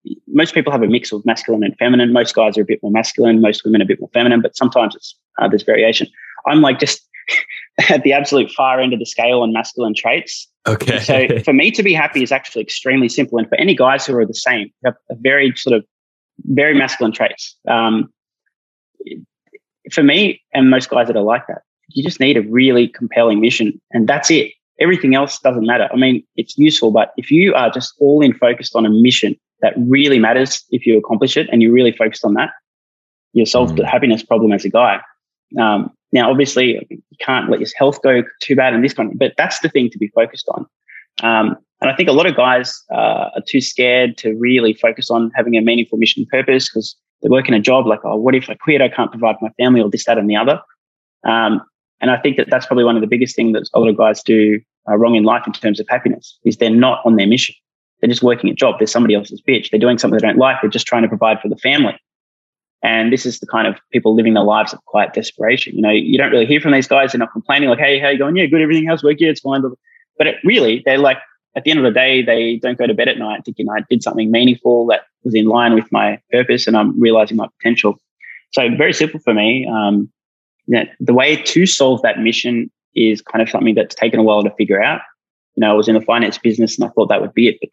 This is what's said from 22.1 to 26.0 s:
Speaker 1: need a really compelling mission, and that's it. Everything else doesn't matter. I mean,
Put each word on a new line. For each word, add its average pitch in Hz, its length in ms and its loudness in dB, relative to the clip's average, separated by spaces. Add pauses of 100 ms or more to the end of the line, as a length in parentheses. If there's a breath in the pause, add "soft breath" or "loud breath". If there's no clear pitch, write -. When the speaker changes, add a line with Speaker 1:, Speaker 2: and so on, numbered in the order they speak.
Speaker 1:
need 135 160 2
a 110 60 0
really 120 460 2
compelling 117 520 0
mission, 113 400 0 (100)
and 113 180 0
that's 147 220 -2
it. 160 220 0 (280)
Everything 151 340 2
else 143 260 -2
doesn't 117 260 0
matter. 117 260 0
I - 40 -2
mean, 127 260 2 (140)